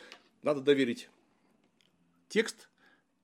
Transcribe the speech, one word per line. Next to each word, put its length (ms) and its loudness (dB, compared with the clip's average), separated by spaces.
Надо 160 0
доверить 480 2
текст 400 -4